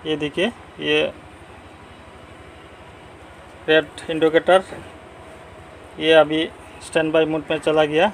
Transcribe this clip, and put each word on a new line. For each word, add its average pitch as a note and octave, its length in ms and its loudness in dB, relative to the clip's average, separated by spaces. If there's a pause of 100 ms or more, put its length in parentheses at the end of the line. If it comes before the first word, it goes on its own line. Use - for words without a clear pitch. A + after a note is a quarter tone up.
ये D#3 140 -4
देखिए D#3+ 340 -4 (280)
ये D3+ 240 -2 (2750)
red D#3 400 0
indicator, D#3+ 540 2 (1400)
ये D#3 140 2
अभी D#3 340 4 (360)
स्टैंड D#3+ 300 -2
बाय D#3+ 120 4
मोड D#3 260 -6
में D#3+ 80 -2
चला D#3 260 2
गया। D#3 280 0